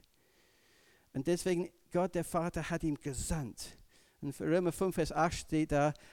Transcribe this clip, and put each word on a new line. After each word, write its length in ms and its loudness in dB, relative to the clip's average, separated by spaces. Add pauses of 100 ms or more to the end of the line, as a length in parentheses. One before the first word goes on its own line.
(1160)
Und 140 -2
deswegen, 420 2 (220)
Gott 240 0
der 80 0
Vater 440 -2
hat 140 -2
ihn 140 0
gesandt. 840 -6 (420)
In 100 -6
Römer 420 2
fünf, 240 -2
Vers 160 0
acht 220 2
steht 380 -2
da, 220 4 (180)